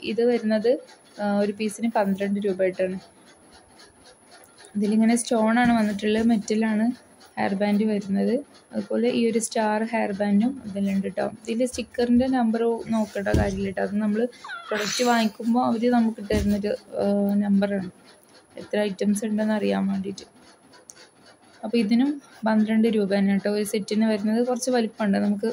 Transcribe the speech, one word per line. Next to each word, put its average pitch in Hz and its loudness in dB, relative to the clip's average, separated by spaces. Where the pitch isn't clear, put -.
ഇത് 233 -2
വരുന്നത്, 226 2
ആ, 202 0
ഒരു 208 0
പീസിന് 220 -4
പന്ത്രണ്ട് 202 0
രൂപയായിട്ടാണ്. 185 -2
ഇതിലിങ്ങനെ 220 2
സ്റ്റോണാണ് 233 2
വന്നിട്ടുള്ളത്, 214 0
മെറ്റലാണ് 220 0
ഹെയർ 208 -2
ബാൻഡ് 208 2
വരുന്നത്. 202 0
അതുപോലെ 220 -2
ഈ 233 2
ഒരു 220 0
സ്റ്റാർ 214 -2
ഹെയർ 220 -2
ബാൻഡും 208 0
ഇതിലുണ്ട് 196 -2
ട്ടോ. 202 -2
ഇതിൽ 233 0
സ്റ്റിക്കറിൻ്റെ 240 0
നമ്പർ 233 0
നോക്കേണ്ട 208 -2
കാര്യമില്ല 202 0
ട്ടോ. 196 -4
അത് 196 -4
നമ്മൾ 214 0
പ്രൊഡക്റ്റ് 208 -2
വാങ്ങിക്കുമ്പോൾ 233 0
അവർ 240 0
നമുക്ക് 226 0
തരുന്നൊരു, 208 0
ആ, 202 2
നമ്പറാണ് 202 0
എത്ര - -6
ഐറ്റംസ് 202 0
ഉണ്ടെന്ന് 214 0
അറിയാൻ 196 0
വേണ്ടിയിട്ട്. 196 -6
അപ്പോൾ 233 -2
ഇതിനും 240 2
പന്ത്രണ്ട് 220 4
രൂപ 202 2
തന്നെ 196 4
ട്ടോ 202 -2
ഒരു 208 0
സെറ്റിന് 214 0
വരുന്നത്. 220 0
കുറച്ച് 247 -2
വലിപ്പമുണ്ട്. 214 0
നമുക്ക്, 202 0